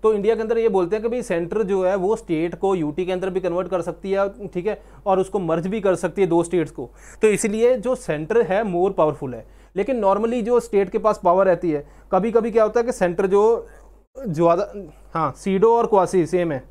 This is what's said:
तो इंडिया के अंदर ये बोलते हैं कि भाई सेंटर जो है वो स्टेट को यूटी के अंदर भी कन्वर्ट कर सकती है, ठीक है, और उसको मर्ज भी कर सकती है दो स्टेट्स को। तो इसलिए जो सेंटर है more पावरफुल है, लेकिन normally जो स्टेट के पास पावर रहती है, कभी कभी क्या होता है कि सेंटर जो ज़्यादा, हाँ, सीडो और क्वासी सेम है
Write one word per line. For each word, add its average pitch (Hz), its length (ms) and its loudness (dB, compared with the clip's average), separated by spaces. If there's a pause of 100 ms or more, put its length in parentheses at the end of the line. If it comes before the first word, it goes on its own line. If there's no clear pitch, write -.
तो 220 120 4
इंडिया 208 200 2
के 214 60 -6
अंदर 226 180 -2
ये 226 100 2
बोलते 190 280 0
हैं 214 60 -4
कि 233 60 -2
भाई 240 140 -4
सेंटर 175 400 -2
जो 190 220 0
है 185 120 2
वो 190 200 0
स्टेट 170 380 -4
को 190 200 0
यूटी 156 320 -4
के 190 60 -4
अंदर 185 180 -4
भी 185 100 -4
कन्वर्ट 180 280 -2
कर 180 140 -2
सकती 180 300 -6
है, 202 360 -2
ठीक 180 180 -6
है, 208 140 -4 (260)
और 190 140 2
उसको 190 200 -2
मर्ज 165 260 -2
भी 208 140 -4
कर 190 140 2
सकती 175 280 -2
है 180 60 2
दो 170 140 4
स्टेट्स 170 300 -2
को। 127 160 -12 (340)
तो 214 60 6
इसलिए 220 500 2
जो 247 180 -2
सेंटर 160 460 -2
है 202 220 0
more 185 300 0
पावरफुल 143 400 0
है, 113 100 -14 (320)
लेकिन 226 260 -2
normally 214 400 0
जो 240 180 2
स्टेट 196 300 0
के 220 80 -2
पास 214 260 0
पावर 185 220 4
रहती 170 240 0
है, 147 160 -4 (260)
कभी 190 200 2
कभी 226 180 2
क्या 220 140 4
होता 220 160 0
है 233 60 0
कि 247 60 -4
सेंटर 180 340 0
जो 202 400 2 (500)
ज़्यादा, 175 560 0 (420)
हाँ, 151 200 -2
सीडो 196 420 2
और 233 100 2
क्वासी 180 400 2
सेम 170 260 -2
है 127 180 -6